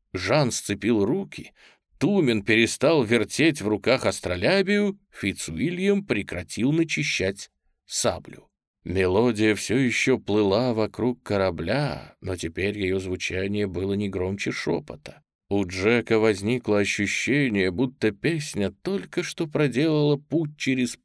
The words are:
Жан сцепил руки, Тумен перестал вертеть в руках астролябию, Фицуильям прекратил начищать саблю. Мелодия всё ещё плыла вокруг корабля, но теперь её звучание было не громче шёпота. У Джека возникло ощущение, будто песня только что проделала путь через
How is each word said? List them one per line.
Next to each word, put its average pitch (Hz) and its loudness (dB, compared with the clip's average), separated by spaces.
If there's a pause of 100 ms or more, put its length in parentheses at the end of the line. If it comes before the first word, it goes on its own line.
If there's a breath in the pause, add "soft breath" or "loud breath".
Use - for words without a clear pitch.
(140)
Жан 113 2
сцепил 101 0
руки, - -4 (440 soft breath)
Тумен 135 2
перестал 117 4
вертеть 120 2
в 98 -2
руках 107 2
астролябию, 190 0 (120)
Фицуильям 92 -2
прекратил 101 -2
начищать 151 -2 (360)
саблю. - -6 (340)
Мелодия 104 2
всё 107 -2
ещё 127 2
плыла 104 2
вокруг 110 -2
корабля, 95 -2
но 92 -6
теперь 92 -4
её 95 0
звучание 95 -4
было 95 -4
не 101 -4
громче 98 -4
шёпота. - -8 (260)
У 101 0
Джека 107 2
возникло 107 2
ощущение, 104 0
будто 113 -2
песня 135 -4
только - -6
что - -6
проделала 147 2
путь 151 -4
через 127 -2